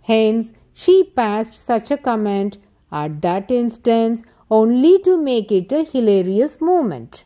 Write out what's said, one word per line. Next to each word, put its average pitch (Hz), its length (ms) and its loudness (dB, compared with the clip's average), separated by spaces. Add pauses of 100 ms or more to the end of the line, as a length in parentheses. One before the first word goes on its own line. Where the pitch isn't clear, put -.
Hence, 220 500 0 (220)
she 381 300 2
passed 220 520 -4
such 226 360 -4
a 285 60 -2
comment 208 600 -4 (340)
at 151 300 -8
that 190 300 -4
instance 233 720 -2 (260)
only 247 500 4
to 370 180 2
make 247 340 -2
it 185 200 -2
a 311 120 -2
hilarious 214 760 0
moment. 247 640 -2